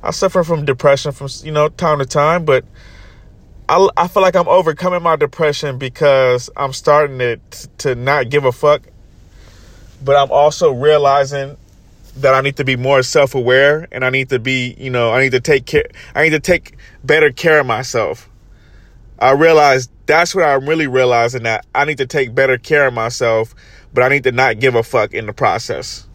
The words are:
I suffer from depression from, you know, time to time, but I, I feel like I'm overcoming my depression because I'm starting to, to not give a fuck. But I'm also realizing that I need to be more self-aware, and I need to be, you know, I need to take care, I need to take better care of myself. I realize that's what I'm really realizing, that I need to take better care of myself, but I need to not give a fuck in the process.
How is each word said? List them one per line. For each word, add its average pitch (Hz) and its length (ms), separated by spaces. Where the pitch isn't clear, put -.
I - 80
suffer 185 340
from 156 220
depression 139 460
from, 139 160
you 151 100
know, 151 180
time 156 300
to 139 40
time, 156 400
but 139 220
I, 190 280
I 175 120
feel 190 140
like 185 140
I'm 170 120
overcoming 175 540
my 165 140
depression 147 640
because 131 760
I'm 135 160
starting 147 460
to, 120 200
to 131 160
not 127 360
give 143 140
a 127 80
fuck. 147 300
But 139 140
I'm 139 140
also 147 420
realizing 139 840
that 135 160
I 135 60
need 139 160
to 143 80
be 127 120
more 131 260
self-aware, 139 880
and 131 140
I 131 60
need 131 180
to 127 100
be, 127 400
you 131 120
know, 120 220
I 127 80
need 135 120
to 127 80
take 131 260
care, - 200
I 147 80
need 160 80
to 151 100
take - 360
better 147 300
care 156 280
of 131 60
myself. 113 640
I 131 140
realize 147 560
that's 170 280
what 180 100
I'm 139 240
really 160 180
realizing, 123 560
that 113 320
I 143 100
need 147 140
to 135 80
take 127 280
better 131 240
care 147 280
of 123 80
myself, 113 600
but 123 120
I 131 40
need 139 160
to 127 80
not 120 280
give 127 140
a 113 80
fuck 110 300
in 107 140
the 104 60
process. - 840